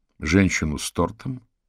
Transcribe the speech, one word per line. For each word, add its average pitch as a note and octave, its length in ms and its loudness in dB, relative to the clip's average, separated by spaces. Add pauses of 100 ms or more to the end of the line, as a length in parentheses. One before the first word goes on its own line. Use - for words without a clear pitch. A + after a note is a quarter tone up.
(180)
женщину D#2+ 600 2
с - 120 -8
тортом, - 520 -4 (260)